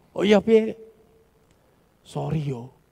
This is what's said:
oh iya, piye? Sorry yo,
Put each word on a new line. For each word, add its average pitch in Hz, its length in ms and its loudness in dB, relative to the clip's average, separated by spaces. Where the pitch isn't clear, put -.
oh - 80 -4
iya, 208 160 4
piye? 220 380 2
Sorry 147 420 -6
yo, 123 220 -10